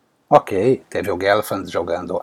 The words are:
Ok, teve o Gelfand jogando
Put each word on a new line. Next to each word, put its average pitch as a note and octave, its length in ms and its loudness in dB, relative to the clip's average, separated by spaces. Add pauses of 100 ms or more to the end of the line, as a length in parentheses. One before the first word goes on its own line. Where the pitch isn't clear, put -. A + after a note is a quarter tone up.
(280)
Ok, A#2+ 600 2
teve F2+ 200 -4
o F2 80 -4
Gelfand G2 460 0
jogando F2 580 -6